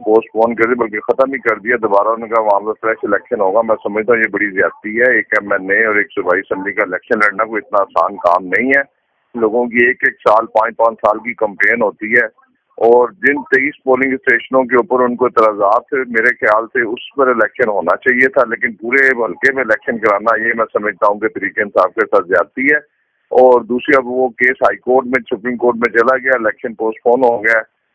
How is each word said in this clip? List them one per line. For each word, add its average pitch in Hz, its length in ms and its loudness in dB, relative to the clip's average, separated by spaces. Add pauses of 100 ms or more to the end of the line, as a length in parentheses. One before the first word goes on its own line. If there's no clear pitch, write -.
postpone 110 540 0
कर 113 100 0
दिया, 120 200 0
बल्कि 104 260 -6
खत्म 131 220 0
ही 135 80 -6
कर 110 200 -2
दिया। 117 180 -2
दोबारा 104 340 0
उनका 113 320 -2
मामला 104 360 0
fresh 113 240 -2
election 104 360 -4
होगा। 98 220 2
मैं 110 220 0
समझता 107 280 -2
हूँ 113 100 2
ये 104 100 -2
बड़ी 101 200 -4
ज्यादती 95 440 -4
है। 123 220 2
एक 107 240 -2
एमएनए 101 440 -2
और 104 140 0
एक 98 100 -6
सूबाई 92 300 -2
असम्बली 95 320 -6
का 101 120 -2
election 104 400 -4
लड़ना 104 200 -2
कोई 110 160 -6
इतना 101 220 -2
आसान 92 340 -2 (120)
काम 90 280 0
नहीं 127 200 -2
है। 139 80 0 (500)
लोगों 117 340 0
की 120 220 0
एक 127 180 -4
एक - 100 -4
साल, 113 300 2
पाँच 110 260 -2
पाँच 113 220 0
साल 107 220 0
की 113 160 -10
campaign 104 480 -2
होती 107 280 -4
है 120 120 2 (560)
और 120 340 4 (120)
जिन 143 160 0 (100)
तेईस 135 240 0 (100)
polling 131 320 0
स्टेशनों 127 480 0
के 123 120 -2
ऊपर 127 280 0
उनको 123 220 0
एतराजात 107 560 2
थे, 143 160 -4 (120)
मेरे 113 240 2
ख्याल 113 320 0
से 123 180 -4
उस 110 240 -8 (100)
पर 131 120 2
election 110 400 0
होना 92 260 0
चाहिए 131 320 0
था, 135 220 2
लेकिन 113 220 -6 (100)
पूरे 127 200 0 (160)
हल्के 117 360 -2
में 110 80 -4
election 110 360 -2
कराना, 107 460 0
ये 113 100 -2
मैं 113 160 -2
समझता 95 380 -2
हूँ 104 120 0
कि 110 80 -2
तरीके 98 340 -6
इंसाफ 95 360 0
के 104 80 0
साथ 95 220 0
ज्यादती 95 440 0
है। 151 80 0 (520)
और 123 320 6
दूसरी, 123 320 0
अब 123 120 0
वो 127 200 -2 (140)
case 131 220 0
हाई 101 120 0 (100)
court 127 200 2
में, 127 220 -2
Supreme 120 280 -6
Court 120 200 0
में 113 160 -2
चला 117 240 2
गया, 131 240 -2
election 110 340 -6
postpone 117 500 0
हो 117 140 2
गया। 110 220 0 (340)